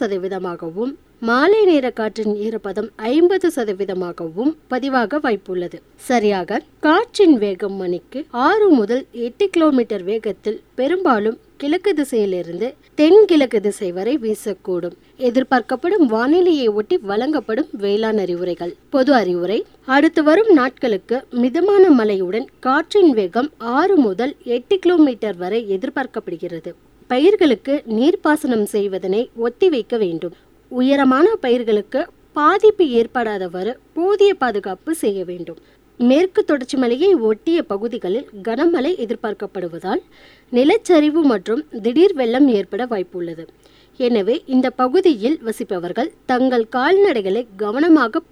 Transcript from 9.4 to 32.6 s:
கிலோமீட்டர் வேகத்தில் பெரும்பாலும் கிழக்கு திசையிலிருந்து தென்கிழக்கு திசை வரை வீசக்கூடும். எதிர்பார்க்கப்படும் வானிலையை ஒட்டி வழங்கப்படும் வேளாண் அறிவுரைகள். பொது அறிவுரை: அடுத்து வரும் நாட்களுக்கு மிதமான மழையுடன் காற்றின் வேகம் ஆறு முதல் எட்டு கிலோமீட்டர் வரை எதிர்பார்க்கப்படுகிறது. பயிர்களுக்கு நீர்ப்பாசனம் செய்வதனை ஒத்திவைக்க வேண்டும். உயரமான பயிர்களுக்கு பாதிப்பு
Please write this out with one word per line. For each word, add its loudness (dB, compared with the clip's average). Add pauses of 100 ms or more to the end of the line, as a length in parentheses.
கிலோமீட்டர் 0
வேகத்தில் -6 (160)
பெரும்பாலும் 0 (200)
கிழக்கு -2
திசையிலிருந்து -4 (280)
தென்கிழக்கு 6
திசை -4
வரை -4 (100)
வீசக்கூடும். -6 (260)
எதிர்பார்க்கப்படும் 0
வானிலையை 2 (100)
ஒட்டி -2
வழங்கப்படும் -4 (120)
வேளாண் 0
அறிவுரைகள். -4 (180)
பொது 2
அறிவுரை: -2 (360)
அடுத்து 4
வரும் 4
நாட்களுக்கு 0 (260)
மிதமான 4
மழையுடன் 0 (140)
காற்றின் 2
வேகம் -2 (280)
ஆறு 2
முதல் -2 (220)
எட்டு -2
கிலோமீட்டர் 0
வரை -2 (160)
எதிர்பார்க்கப்படுகிறது. -8 (380)
பயிர்களுக்கு 2 (200)
நீர்ப்பாசனம் 0
செய்வதனை -2 (220)
ஒத்திவைக்க 0
வேண்டும். -4 (340)
உயரமான 2 (160)
பயிர்களுக்கு -2 (320)
பாதிப்பு 2